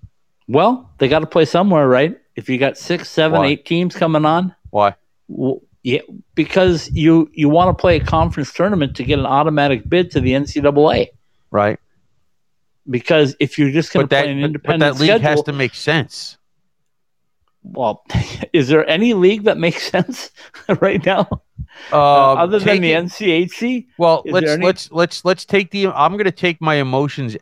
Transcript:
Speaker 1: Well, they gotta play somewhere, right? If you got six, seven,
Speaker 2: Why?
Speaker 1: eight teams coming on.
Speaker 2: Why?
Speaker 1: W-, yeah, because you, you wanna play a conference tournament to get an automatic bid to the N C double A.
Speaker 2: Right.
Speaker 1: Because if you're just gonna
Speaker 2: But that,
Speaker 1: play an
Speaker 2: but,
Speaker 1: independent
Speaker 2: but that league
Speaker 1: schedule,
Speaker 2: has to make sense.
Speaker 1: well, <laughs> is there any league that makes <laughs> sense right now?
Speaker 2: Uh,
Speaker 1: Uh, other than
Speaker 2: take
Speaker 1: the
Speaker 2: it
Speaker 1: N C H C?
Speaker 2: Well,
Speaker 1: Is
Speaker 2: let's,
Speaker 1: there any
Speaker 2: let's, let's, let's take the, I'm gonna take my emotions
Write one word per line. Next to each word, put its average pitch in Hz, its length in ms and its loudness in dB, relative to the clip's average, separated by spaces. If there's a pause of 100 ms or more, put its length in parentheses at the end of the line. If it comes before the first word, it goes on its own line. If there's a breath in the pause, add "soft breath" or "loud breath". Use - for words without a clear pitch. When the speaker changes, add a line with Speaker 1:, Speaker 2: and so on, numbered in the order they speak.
(480)
Speaker 1:
Well, 190 520 0
they 135 80 2
gotta 156 180 2
play 160 200 2
somewhere, 170 420 2
right? 135 300 2 (180)
If 117 140 -12
you 131 80 -2
got 135 200 -2
six, - 320 -6
seven, 160 300 0
Speaker 2:
Why? 139 80 2
Speaker 1:
eight 143 180 -4
teams 170 300 -2
coming 156 300 0
on. 175 280 0 (160)
Speaker 2:
Why? 101 260 0 (340)
Speaker 1:
W-, 131 320 -6 (220)
yeah, 131 180 -2 (340)
because 170 560 0
you, 165 420 4
you 147 160 0
wanna 170 240 4
play 175 240 2
a 135 60 -4
conference 160 500 -2
tournament 175 440 -2
to 131 60 -8
get 143 160 0
an 131 60 -2
automatic 143 640 0
bid 175 220 0
to 147 100 -2
the 127 140 0
N 143 100 -2
C - 160 -8
double 143 300 4
A. 120 180 0 (400)
Speaker 2:
Right. 104 300 0 (1080)
Speaker 1:
Because 139 520 0
if 135 180 -4
you're 143 140 2
just 156 220 -2
gonna 139 100 2
Speaker 2:
But 143 80 -4
that, 139 140 2
Speaker 1:
play 143 80 -4
an 139 80 -4
Speaker 2:
but, 143 40 -2
Speaker 1:
independent 151 340 -4
Speaker 2:
but 147 180 2
that 139 40 -4
league 165 80 2
Speaker 1:
schedule, 208 200 2
Speaker 2:
has 151 140 2
to 147 100 -6
make 135 220 -4
sense. - 600 -6 (1200)
Speaker 1:
well, 131 420 -6 (240)
<laughs> - 260 -8
is 139 160 2
there 156 200 2
any 214 240 2
league 202 300 2
that 208 140 0
makes 165 260 -2
<laughs> - 80 -10
sense - 400 -4 (500 loud breath)
right 196 240 0
now? 190 220 0 (640 loud breath)
Speaker 2:
Uh, 143 400 6
Speaker 1:
Uh, - 40 2
other 180 240 0
than 196 80 -2
Speaker 2:
take 196 140 2
Speaker 1:
the 165 120 2
Speaker 2:
it - 20 2
Speaker 1:
N 175 140 -2
C 208 220 -4
H 170 200 0
C? 247 360 -6 (120)
Speaker 2:
Well, 165 260 2
Speaker 1:
Is 165 80 -6
Speaker 2:
let's, 180 140 2
Speaker 1:
there 151 80 0
any 180 100 -2
Speaker 2:
let's, - 260 -2
let's, 165 340 -2
let's 180 200 -2
take 196 240 -2
the, 196 180 -4
I'm 165 300 0
gonna 196 140 -2
take 170 300 -4
my 156 140 0
emotions 135 680 -4